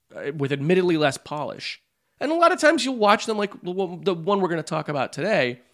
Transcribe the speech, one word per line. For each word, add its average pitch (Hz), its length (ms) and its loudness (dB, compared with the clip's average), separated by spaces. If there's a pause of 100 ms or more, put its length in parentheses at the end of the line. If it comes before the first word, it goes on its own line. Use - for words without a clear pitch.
(140)
uh, 117 220 -10
with 139 160 -2
admittedly 170 440 2
less 143 220 2
polish. - 640 -10 (380)
And 285 100 -2
a 330 60 0
lot 339 160 6
of - 80 -4
times 302 240 4
you'll 262 100 -2
watch 214 320 4
them, 220 100 -2
like, 202 240 -4
the 175 120 -8
one, 180 320 -4
the 185 100 2
one 190 260 0
we're 185 60 0
gonna 160 160 -2
talk 156 260 -6
about 139 240 -2
today. 143 500 0 (120)